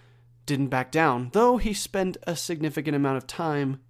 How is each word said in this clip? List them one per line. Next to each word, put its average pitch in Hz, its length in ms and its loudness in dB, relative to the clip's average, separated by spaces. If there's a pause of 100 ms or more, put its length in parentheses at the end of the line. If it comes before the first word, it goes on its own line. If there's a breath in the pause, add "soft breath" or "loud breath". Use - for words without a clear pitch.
(480 loud breath)
didn't 135 220 0
back 127 220 -2
down, 127 420 2
though 240 240 6
he 214 140 0
spent 190 520 -2
a 170 120 -2
significant 151 600 -2
amount 139 200 2
of 127 120 -6
time 143 520 -2 (100)